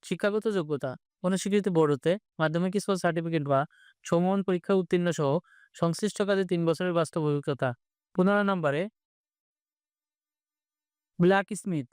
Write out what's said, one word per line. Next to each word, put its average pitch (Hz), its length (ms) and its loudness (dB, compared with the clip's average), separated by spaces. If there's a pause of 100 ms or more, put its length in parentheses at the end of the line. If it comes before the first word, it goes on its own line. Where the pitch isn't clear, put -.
শিক্ষাগত 208 380 -2 (120)
যোগ্যতা, 151 340 -4 (320)
কোনো 185 180 0
স্বীকৃতি 202 360 0
বোর্ড 156 160 4
হতে 151 200 0 (280)
মাধ্যমিক 165 320 0 (100)
স্কুল 190 220 -2
সার্টিফিকেট 165 480 -2
বা 135 80 2 (440)
সমমান 185 420 2
পরীক্ষা 185 340 -2
উত্তীর্ণ 175 280 0 (100)
সহ 143 120 0 (460)
সংশ্লিষ্ট 170 420 -2 (100)
কাজে 196 220 2
তিন 175 180 0
বছরের 180 300 0
বাস্তব 160 300 -2
অভিজ্ঞতা। 143 400 -2 (460)
পনেরো 202 360 4
নম্বরে 160 320 0 (2250)
ব্ল্যাক 190 280 4 (140)
স্মিথ 156 320 -4